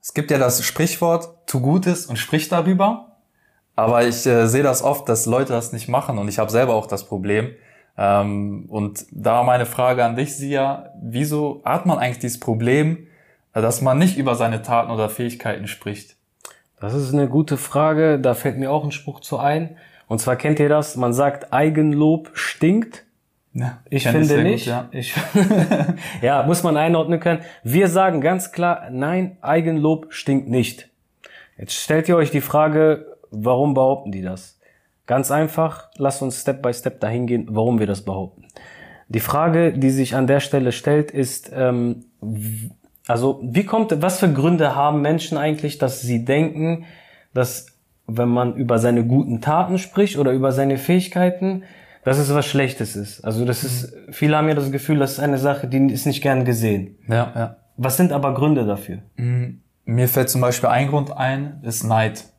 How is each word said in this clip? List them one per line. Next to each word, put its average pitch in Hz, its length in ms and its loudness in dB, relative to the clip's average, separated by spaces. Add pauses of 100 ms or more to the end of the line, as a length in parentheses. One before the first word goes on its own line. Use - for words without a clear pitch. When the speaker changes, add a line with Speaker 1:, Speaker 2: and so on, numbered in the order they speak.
(140)
Speaker 1:
Gibt 147 180 -4
ja 143 60 2
das 127 260 2
Sprichwort, - 840 -2
„Tu 135 120 -2
Gutes 170 460 0
und 117 120 -8
sprich 151 320 -2
darüber.“ 185 680 0 (580)
Aber 120 320 4
ich, 117 200 -2
äh, 120 200 6
sehe 123 160 2
das 131 200 2
oft, 143 260 -2
dass 113 160 2
Leute 131 280 0
das 117 200 -4
nicht 113 140 -10
machen 123 320 -2
und 101 80 -4
ich 98 100 -6
habe 107 140 -2
selber 120 240 2
auch 107 100 -2
das - 200 -8
Problem. 104 460 -2 (460)
Ähm, 101 720 0
und 104 420 -6
da 113 320 0
meine 123 220 2
Frage 123 400 0
an 117 100 0
dich, 143 220 -4
Sia, 139 540 -4 (100)
wieso 147 640 -4
hat 175 220 -2
man 160 100 2
eigentlich 123 220 -2
dieses 117 200 -6
Problem, 131 680 0 (460)
äh, 113 80 0
dass 117 200 0
man 131 160 2
nicht 185 200 4
über 131 180 0
seine 113 260 -2
Taten 120 300 0
oder 110 180 -2
Fähigkeiten 117 580 -6
spricht? - 480 -12 (640)
Speaker 2:
Das 104 140 -6
ist 135 200 -2
eine 143 140 2
gute 143 300 0
Frage. 156 640 2
Da 127 160 2
fällt 127 240 -4
mir 135 120 -4
auch 151 120 0
ein 147 80 -4
Spruch - 300 -12
zu - 180 -6
ein. 160 380 -2 (300)
Und 110 120 -2
zwar 127 160 0
kennt 151 240 0
ihr 147 100 4
das, 151 260 0
man 123 180 0
sagt, 139 400 0
„Eigenlob 151 800 2
stinkt.“ - 720 0 (480)
Speaker 1:
Ja, 123 260 -6 (100)
Speaker 2:
Ich 135 140 0
Speaker 1:
kenn 135 180 2
ich 156 60 4
Speaker 2:
finde - 0 -
Speaker 1:
sehr 143 160 4
gut, 185 80 4
Speaker 2:
nicht. - 160 -2
Speaker 1:
ja. 123 240 -4
Speaker 2:
Ich, 127 220 -8 (540)
<laughs> - 540 -2
ja, 131 220 2
muss 170 200 2
man 160 140 2
einordnen 160 420 2
können. 170 220 0 (220)
Wir 165 240 4
sagen 175 340 2
ganz 185 300 0
klar, 170 400 -2
„Nein, 175 500 -2
Eigenlob 160 680 0
stinkt 135 400 -2
nicht.“ 120 400 -2 (680)
Jetzt - 180 -12
stellt 160 340 0
ihr 175 80 6
euch 151 140 2
die 143 100 0
Frage, 156 760 2 (140)
warum 123 440 2
behaupten 131 360 2
die 95 120 -6
das? 92 360 -12 (460)
Ganz 131 260 0
einfach, 156 680 -2
lasst 139 240 -2
uns 131 200 -6
Step 139 200 -4
by 160 120 -2
Step - 260 -6
dahin 117 280 -2
gehen, 120 240 -2
warum 113 280 2
wir 107 80 0
das 98 160 -4
behaupten. 95 420 -10 (640)
Die 113 100 -2
Frage, 160 540 2
die 135 180 2
sich 135 240 0
an 131 120 2
der 139 120 4
Stelle 135 320 0
stellt, 151 400 0
ist, 135 440 -4
ähm, 120 500 0 (160)
w-, 107 480 -8 (380)
also 131 360 0
wie 127 220 0
kommt, 214 360 0
was 180 180 0
für 180 120 4
Gründe 147 440 2
haben 147 260 2
Menschen 156 360 0
eigentlich, 151 400 -2
dass 131 240 -2
sie 120 240 -2
denken, 156 600 0 (480)
dass 123 340 -2 (400)
wenn 120 220 0
man 123 260 0
über 120 240 0
seine 120 260 2
guten 120 360 2
Taten 180 360 0
spricht 196 400 0
oder 139 140 2
über 131 200 2
seine 135 260 0
Fähigkeiten, 180 840 0 (400)
dass 131 140 2
es 143 160 0
was 143 120 2
Schlechtes 127 500 -2
ist? 104 300 -12
Also 113 200 -2
das 120 180 -2
ist, 127 300 -6 (140)
Speaker 1:
Mhm. - 60 -18
Speaker 2:
viele 151 240 2
haben 151 120 2
ja 151 60 2
das 139 160 -2
Gefühl, 143 280 0
das 135 140 0
ist - 60 -10
eine 143 180 0
Sache, 139 300 0
die 127 100 -2 (140)
ist 131 140 -4
nicht 139 160 -2
gern 131 240 2
gesehen. 110 520 0 (100)
Speaker 1:
Ja, 117 280 0
ja. 113 200 -6 (220)
Speaker 2:
Was 127 200 -2
sind 175 140 4
aber 139 220 0
Gründe 135 320 2
dafür? 98 340 -6 (180)
Speaker 1:
Mm, 123 420 -4 (260)
mir 120 220 2
fällt 127 220 0
zum 127 120 0
Beispiel 123 280 2
ein 127 200 2
Grund 143 260 -2
ein, 135 480 -4
ist 117 200 -6
Neid. 110 420 0 (140)